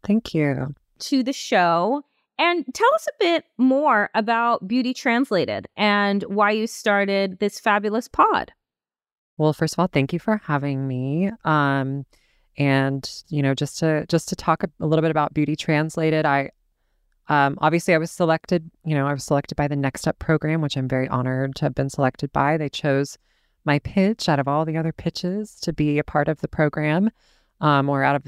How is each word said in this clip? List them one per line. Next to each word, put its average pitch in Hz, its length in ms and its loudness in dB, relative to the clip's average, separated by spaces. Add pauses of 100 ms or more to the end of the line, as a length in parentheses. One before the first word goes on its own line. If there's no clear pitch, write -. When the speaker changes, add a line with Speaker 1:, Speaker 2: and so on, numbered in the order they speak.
Speaker 1:
Thank 220 300 -2
you. 143 400 0 (260)
Speaker 2:
To 262 240 -2
the 262 100 -4
show. 185 720 2 (340)
And 339 260 0 (100)
tell 480 200 4
us 640 140 -2
a - 120 -10
bit 339 260 2 (120)
more 262 560 2
about 226 540 0
Beauty 247 260 -2
Translated 185 840 -2
and 202 480 2
why 208 280 0
you 214 160 -2
started 196 720 0
this 208 200 -2
fabulous 214 480 0
pod. - 460 0 (840)
Speaker 1:
Well, 156 160 2
first 160 200 -2
of - 60 -4
all, 180 80 2
thank 139 260 0
you 165 60 -4
for 214 260 -2
having 139 420 -2
me. 135 440 -2 (120)
Um, 139 600 0 (520)
and, 135 520 0 (200)
you 147 120 -2
know, 139 140 2
just - 240 -6
to, 156 280 0
just - 220 0
to 185 60 -6
talk - 280 0
a, 175 60 -4 (120)
a 165 40 -4
little 156 160 2
bit 160 100 2
about 151 220 0
Beauty 151 220 0
Translated, 156 680 0
I, 139 260 0 (800)
um, 139 320 2
obviously 165 320 2
I 160 40 4
was 165 140 -2
selected, 160 580 0 (140)
you 156 120 -2
know, 139 120 0
I 143 60 -2
was 135 100 -6
selected - 320 -2
by 143 120 0
the 143 100 -2
Next 139 300 -2
Up - 120 -2
program, 156 420 0
which 147 160 -2
I'm 131 100 -2
very 131 200 -2
honored 131 480 -2
to 156 100 -4
have 131 100 -2
been 135 140 0
selected 135 440 -2
by. 143 240 2
They 151 120 -2
chose 139 480 -2 (480)
my 147 140 2
pitch 196 500 0
out 143 100 2
of 135 80 0
all 147 180 0
the 160 120 -4
other 160 140 -2
pitches 185 680 -6
to 170 120 -4
be 147 260 2
a 151 40 -2
part - 240 0
of 156 140 -4
the 151 60 -6
program, 156 600 0 (520)
um, 143 280 4
or 135 140 0
out 139 120 4
of 135 120 -4